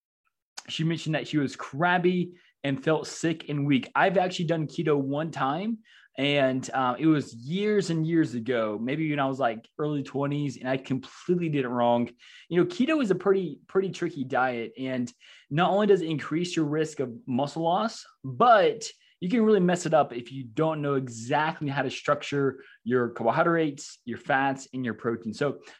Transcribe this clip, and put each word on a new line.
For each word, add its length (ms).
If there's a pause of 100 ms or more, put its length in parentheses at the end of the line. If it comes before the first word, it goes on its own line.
(680)
She 160
mentioned 320
that 100
she 120
was 180
crabby 800 (300)
and 180
felt 240
sick 420
and 180
weak. 280
I've 240
actually 280
done 200
keto 300
one 340
time, 480 (400)
and, 560
uh, 240
it 80
was 280
years 560
and 160
years 280
ago, 460
maybe 280
when 100
I 80
was, 120
like, 280 (120)
early 240
twenties, 560
and 100
I 80
completely 720
did 160
it 40
wrong. 420 (380)
You 100
know, 80
keto 360
is 80
a 40
pretty, 520
pretty 240
tricky 340
diet, 540
and 320 (400)
not 200
only 160
does 160
it 80
increase 440
your 120
risk 340
of 120 (140)
muscle 360
loss, 420 (180)
but 640 (360)
you 100
can 140
really 160
mess 260
it 80
up 180
if 200
you 100
don't 400
know 120
exactly 760
how 140
to 80
structure 720 (200)
your 280
carbohydrates, 960
your 140
fats, 560
and 100
your 100
protein. 380
So 280 (200)